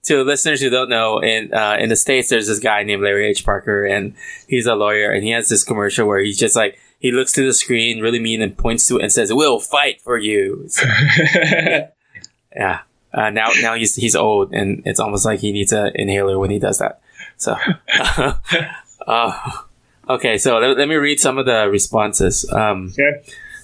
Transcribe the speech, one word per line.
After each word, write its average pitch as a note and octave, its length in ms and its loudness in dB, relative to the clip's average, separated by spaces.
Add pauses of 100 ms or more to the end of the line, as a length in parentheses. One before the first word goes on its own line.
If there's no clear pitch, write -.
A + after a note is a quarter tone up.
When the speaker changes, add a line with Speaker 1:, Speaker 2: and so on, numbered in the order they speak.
Speaker 1:
to D3 100 4
the C3+ 60 2
listeners C#3+ 380 0
who C3+ 80 2
don't B2+ 200 0
know, A2+ 300 2
in, A2+ 340 0
uh, G#2+ 260 2
in A2+ 100 0
the A2+ 60 2
States, C3 340 0
there's A2+ 180 2
this G#2+ 120 -2
guy G#2 240 0
named G2+ 200 -2
Larry G2+ 240 2
H. G2+ 180 -2
Parker, G2+ 400 0
and G2 280 -2 (340)
he's B2 180 0
a A#2 100 2
lawyer, G#2 360 0
and G2+ 120 0
he A2 80 0
has A#2 180 -2
this A2 140 2
commercial G#2 440 0
where G2+ 120 2
he's G2+ 180 0
just A2+ 180 2
like, G#2+ 240 0 (200)
he B2 120 0
looks B2+ 220 0
to C3+ 120 2
the C3 80 2
screen, A#2 480 0
really A#2 180 0
mean, A2+ 220 -2
and G2+ 160 -2
points A#2 300 0
to B2 100 2
it - 60 0
and G#2 80 0
says, G#2+ 200 2
"We'll C3 280 4
fight C#3+ 420 -2
for A#2+ 160 -4
you." G#2 500 -2
So, - 180 -2
Speaker 2:
<laughs> D#3 1700 0
Speaker 1:
yeah. F#2 240 -2 (340)
Uh, A2 160 0
now, A2 200 0 (120)
now A2+ 140 0
he's, A2+ 200 0
he's A2+ 200 2
old, G2+ 380 2
and G2+ 320 -2
it's G2 140 0
almost G2+ 260 -2
like G#2+ 140 0
he G#2 120 -4
needs G2+ 200 -2
an G#2 240 0
inhaler G2 420 0
when G2 120 0
he G2+ 100 0
does G2 200 0
that. - 220 -4 (360)
So, - 180 -2 (320)
<laughs> - 460 0 (760)
uh, A#2 440 -2 (580)
okay, A#2+ 280 0
so A#2+ 220 2
let, B2 180 2
let C#3+ 100 2
me D#3 80 0
read C#3+ 240 0
some C3 180 2
of C3 80 0
the A2 240 2
responses. G2+ 840 0
Um, G2+ 420 0
Speaker 2:
Okay. C#3+ 280 -2 (420)